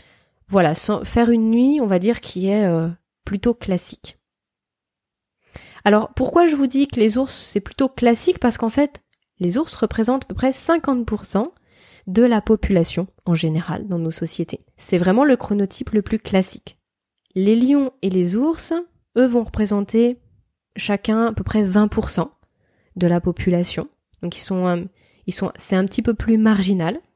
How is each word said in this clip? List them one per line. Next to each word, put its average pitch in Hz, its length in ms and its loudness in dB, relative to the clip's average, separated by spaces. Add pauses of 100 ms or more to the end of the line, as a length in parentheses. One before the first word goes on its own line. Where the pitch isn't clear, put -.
(480)
Voilà, 175 260 4
sans, - 300 -4
faire 233 260 2
une 226 220 2
nuit, 262 280 4
on 240 60 0
va 190 140 2
dire, 202 220 -2
qui 185 260 -6
est, 208 180 2
euh, 165 240 0 (360)
plutôt 202 280 -2
classique. - 640 -8 (1700)
Alors, 214 280 4
pourquoi 339 340 4
je 302 80 0
vous 277 120 2
dis 277 200 0
que 247 120 -4
les 220 180 2
ours, 262 160 -2
c'est - 260 -6
plutôt - 300 -2
classique ? 240 500 2
Parce 233 180 0
qu'en 226 120 -2
fait, 285 320 -2 (380)
les 180 180 -2
ours 320 180 -4
représentent 233 480 -2
à - 40 -20
peu 190 80 -10
près 262 180 0
cinquante 277 520 0
pour 214 200 -6
cent 240 280 -2 (540)
de 202 160 4
la 233 160 4
population 190 680 0 (180)
en 170 100 2
général 160 520 -2
dans 175 120 -4
nos 160 120 -4
sociétés. - 540 -8 (120)
C'est - 200 -2
vraiment 190 280 4
le 262 100 6
chronotype 202 540 -4
le 214 120 0
plus - 180 -4
classique. - 600 -4 (560)
Les 202 220 4
lions 262 340 2 (100)
et 196 80 -2
les 185 280 0
ours, 320 360 -2 (440)
eux, 254 80 6
vont 240 180 2
représenter 214 800 0 (560)
chacun 214 500 -2
à 220 60 -4
peu 190 100 -4
près 214 200 0
vingt 208 260 2
pour - 200 -4
cent 175 220 -4 (640)
de 180 120 0
la 175 120 2
population. 175 720 -2 (320)
Donc, 175 160 -10
ils - 40 -12
sont, 180 260 -2
euh, 175 160 -2 (440)
ils 180 60 -4
sont, - 240 -6
c'est - 180 -4
un 185 100 2
petit 196 160 -4
peu 233 120 2
plus 220 240 0
marginal. 202 600 2 (160)